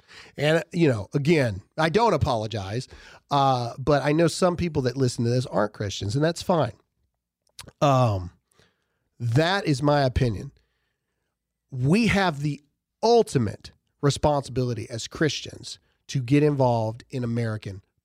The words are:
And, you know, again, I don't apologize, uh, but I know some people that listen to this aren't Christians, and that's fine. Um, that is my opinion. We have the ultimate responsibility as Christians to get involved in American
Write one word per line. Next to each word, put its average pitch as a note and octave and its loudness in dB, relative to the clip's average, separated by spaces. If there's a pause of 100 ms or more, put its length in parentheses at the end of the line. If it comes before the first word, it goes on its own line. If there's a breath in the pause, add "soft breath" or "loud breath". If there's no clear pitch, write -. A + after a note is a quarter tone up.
(380 loud breath)
And, D#3+ 2
you E3+ 4
know, G#2+ 0
again, C3+ 2 (160)
I D#3+ 2
don't G#3+ 2
apologize, A2 -2 (420 loud breath)
uh, C3 2
but C3+ 0
I D3 0
know D#3+ 4
some F3 0
people D3+ -2
that B2 -2
listen C3 0
to A#2 2
this B2 0
aren't - -2
Christians, G2+ -6
and C#3+ 0
that's E3 -2
fine. D#3+ 0 (1080)
Um, A#2+ 2 (880)
that D#3+ 0
is D3 0
my D3 4
opinion. B2 -2 (1200)
We D#3 2
have F3 0
the D3 -4 (400)
ultimate G#3+ 2 (300)
responsibility C3+ -2
as A2+ -10
Christians - -6 (300)
to C#3 -4
get C#3 2
involved A#2+ 0
in B2+ -6
American A2 -6 (240)